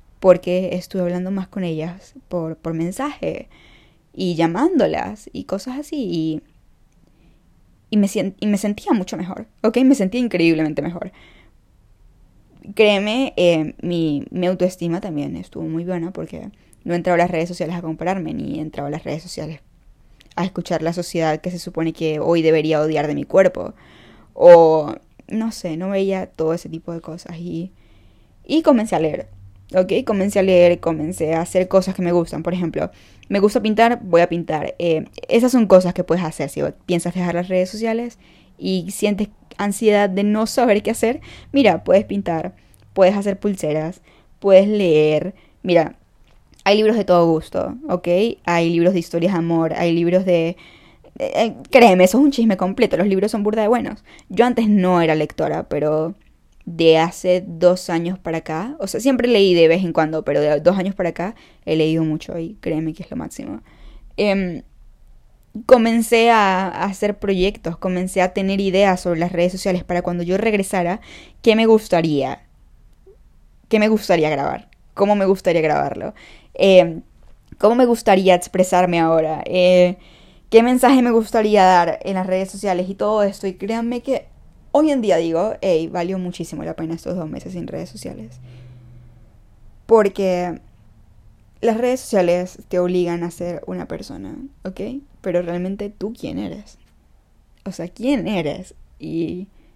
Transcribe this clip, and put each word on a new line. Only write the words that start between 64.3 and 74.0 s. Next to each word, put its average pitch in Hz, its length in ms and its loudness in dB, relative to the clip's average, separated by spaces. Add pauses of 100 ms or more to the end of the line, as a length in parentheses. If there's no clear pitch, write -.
comencé 226 640 4
a, 196 380 2
a 175 160 -6
hacer 202 340 -4
proyectos, 185 580 -4
comencé 185 460 -4
a 185 100 -2
tener 196 300 -2
ideas 190 380 2
sobre 170 200 -2
las 175 120 -2
redes 180 200 0
sociales 185 320 -4
para 180 160 -4
cuando 175 220 -4
yo 180 160 -2
regresara, 196 600 -2 (420)
¿qué 220 140 4
me 226 100 2
gustaría? 165 720 2 (1300)
¿Qué 220 100 2
me 214 100 2
gustaría 180 420 2